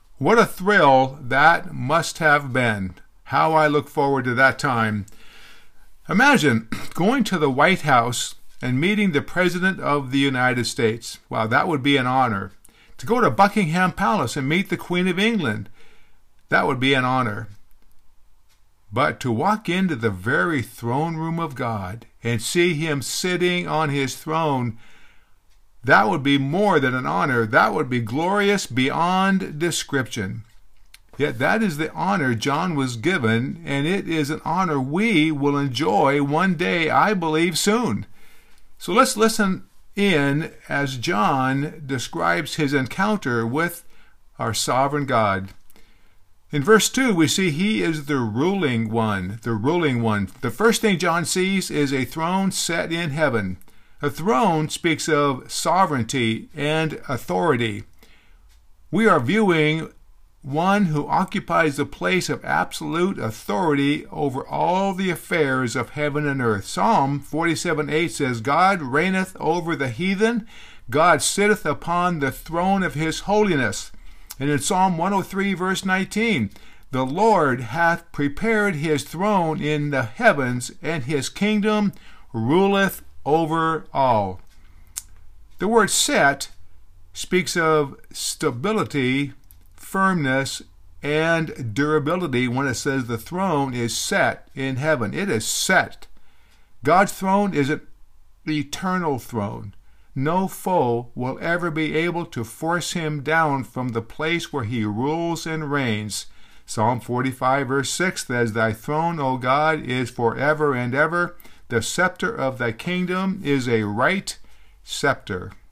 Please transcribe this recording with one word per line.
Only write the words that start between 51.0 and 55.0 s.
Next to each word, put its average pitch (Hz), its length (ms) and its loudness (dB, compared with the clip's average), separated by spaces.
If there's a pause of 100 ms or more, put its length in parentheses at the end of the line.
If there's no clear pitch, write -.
sees 185 460 0
is 147 200 0
a 131 140 0
throne 180 460 -2
set 170 400 -2
in 170 180 -2
heaven. 117 480 0 (460)
A 147 80 0
throne 180 580 2
speaks 160 400 -2